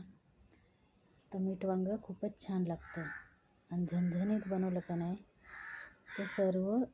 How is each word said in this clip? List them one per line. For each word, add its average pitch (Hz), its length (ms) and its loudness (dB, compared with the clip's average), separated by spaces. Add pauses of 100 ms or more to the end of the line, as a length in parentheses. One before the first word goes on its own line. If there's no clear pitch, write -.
(1300)
तर 190 80 -2
मीठ 190 260 0
वांगं 190 380 2
खूपच 208 360 -6
छान 185 280 0
लागतं 165 400 -4 (640)
आणि 175 140 2
झणझणीत 180 640 2
बनवलं 185 320 2
का 170 160 -4
नाही, 175 200 0 (1000)
तर 202 100 -2
सर्व 190 460 2 (200)